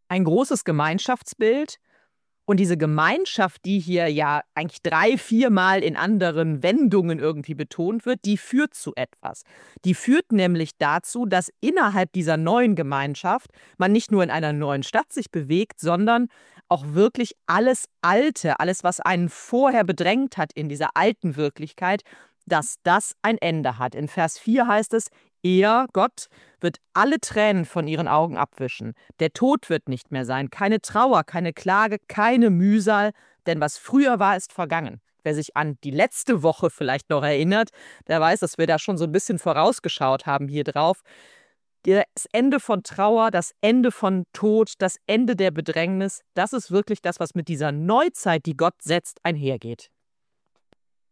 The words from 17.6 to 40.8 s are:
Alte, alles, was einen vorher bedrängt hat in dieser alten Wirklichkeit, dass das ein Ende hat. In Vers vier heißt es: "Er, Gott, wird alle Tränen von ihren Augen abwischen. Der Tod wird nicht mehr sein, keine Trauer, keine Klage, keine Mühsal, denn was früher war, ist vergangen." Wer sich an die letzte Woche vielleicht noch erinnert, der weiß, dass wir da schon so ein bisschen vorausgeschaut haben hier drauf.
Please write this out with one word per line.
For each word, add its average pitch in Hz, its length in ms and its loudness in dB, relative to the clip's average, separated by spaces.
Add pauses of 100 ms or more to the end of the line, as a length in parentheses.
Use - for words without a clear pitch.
Alte, 190 580 2
alles, 180 240 -2
was 180 160 -2
einen 175 300 0
vorher 240 540 2
bedrängt 185 520 0
hat 160 160 -4
in 151 160 -6
dieser 143 300 -4
alten 180 380 0
Wirklichkeit, 156 640 -4 (420)
dass 151 380 -2
das 180 400 2
ein 220 160 0
Ende 151 400 -2
hat. 127 160 -4
In 147 120 -6
Vers 165 320 -4
vier 240 280 0
heißt 214 260 0
es: 226 140 0 (360)
"Er, 202 520 4
Gott, 214 320 -2 (340)
wird 170 180 -4 (160)
alle 269 260 2
Tränen 208 460 0
von 160 200 -4
ihren 156 220 -4
Augen 151 300 0
abwischen. 117 560 -6 (260)
Der 160 140 -2
Tod 262 340 0
wird 156 220 -4
nicht 127 200 -8
mehr 131 140 -6
sein, 131 240 -4
keine 208 320 -2
Trauer, 214 440 2
keine 170 280 -6
Klage, 202 460 0 (100)
keine 233 400 4
Mühsal, 208 640 2 (340)
denn 165 140 -2
was 151 160 -2
früher 262 420 2
war, 196 180 2
ist - 180 -10
vergangen." 165 480 -6 (200)
Wer 156 120 -2
sich 151 220 -6
an 151 280 -2
die 147 60 -8
letzte 190 520 0
Woche 160 280 2
vielleicht 139 400 -4
noch 147 120 0
erinnert, 160 480 2 (380)
der 160 120 2
weiß, 165 200 2
dass - 160 -4
wir 165 100 0
da 160 120 2
schon 190 180 -4
so 160 80 -2
ein 156 80 -4
bisschen - 260 -2
vorausgeschaut 151 840 0
haben 143 240 -2
hier 143 160 -4
drauf. 151 380 0 (800)